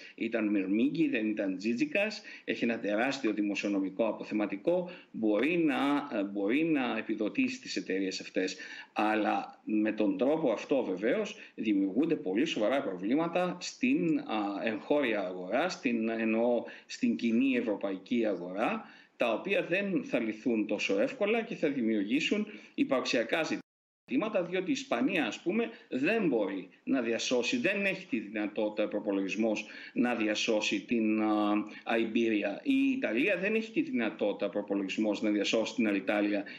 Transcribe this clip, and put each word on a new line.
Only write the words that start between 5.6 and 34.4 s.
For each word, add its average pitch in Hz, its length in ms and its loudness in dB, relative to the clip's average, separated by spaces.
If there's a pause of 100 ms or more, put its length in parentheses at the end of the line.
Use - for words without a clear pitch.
ε, 98 40 0
μπορεί 101 420 0
να 131 340 0
επιδοτήσει 107 640 -2
τις - 160 -8
εταιρείες 95 440 -2
αυτές. 95 360 -2 (360)
Αλλά 107 720 0
με 107 280 2
τον 101 260 2
τρόπο 143 320 2
αυτό 117 340 0
βεβαίως 104 520 -2 (180)
δημιουργούνται 107 600 2
πολύ 104 300 0
σοβαρά 135 380 0
προβλήματα 165 800 0
στην, 151 580 2
α, 101 460 -2
εγχώρια 113 560 0
αγορά, 92 480 -2
στην, 117 400 -2
εννοώ, 113 560 2 (220)
στην 117 300 0
κοινή 123 400 2
ευρωπαϊκή 107 680 0
αγορά, 101 580 -2 (320)
τα 120 160 2
οποία 170 300 0
δεν 185 420 0
θα - 140 -2
λυθούν 110 480 0
τόσο 101 340 0
εύκολα 208 420 0
και 220 120 -6
θα 160 140 0
δημιουργήσουν 110 800 0 (280)
υπαρξιακά 131 680 0
ζητήματα, - 1000 -4
διότι 185 260 -2
η 143 40 2
Ισπανία, 135 540 0
ας 104 140 -6
πούμε, 226 300 0 (180)
δεν 175 400 2
μπορεί 95 400 0 (160)
να 131 160 2
διασώσει, 117 560 0
δεν 196 300 2
έχει 190 200 -2
τη - 120 -2
δυνατότητα 104 680 -2
προπολογισμός 98 800 0 (260)
να 120 220 2
διασώσει 107 640 0
την, 110 420 2
α, 104 300 2 (320)
Αϊμπήρια. 110 800 0
Η 135 280 2
Ιταλία 131 460 0
δεν 202 180 0
έχει 220 180 -2
τη 165 80 0
δυνατότητα 107 720 0